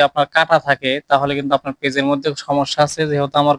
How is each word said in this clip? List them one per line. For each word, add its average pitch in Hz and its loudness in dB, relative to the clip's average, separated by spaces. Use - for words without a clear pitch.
আপনার 143 0
কাটা 160 2
থাকে 135 0
তাহলে 143 2
কিন্তু 139 -4
আপনার 139 -4
পেজের 139 -2
মধ্যে 143 -2
সমস্যা 143 -2
আছে। 160 -6
যেহেতু 139 -2
আমার 147 2